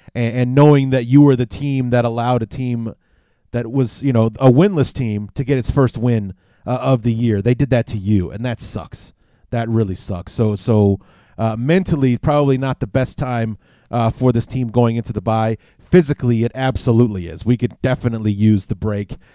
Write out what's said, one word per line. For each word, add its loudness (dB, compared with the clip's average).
and, -2
and 0
knowing 6
that 0
you 6
were 6
the 0
team -4
that 2
allowed 0
a -8
team -6
that -6
was, -2
you 0
know, 4
a 6
winless 4
team -4
to -4
get -2
its -6
first 2
win, -2
uh, -4
of 0
the 0
year. 0
They 2
did -2
that 0
to -8
you, 0
and -12
that -6
sucks. -14
That -4
really 0
sucks. -12
So, 0
so, 2
uh, -2
mentally, 0
probably 2
not -4
the -6
best -2
time, -4
uh, 0
for 2
this 0
team -6
going 0
into -6
the -6
bye. -2
Physically, 2
it -2
absolutely 0
is. -12
We 2
could -6
definitely -2
use 2
the -6
break -8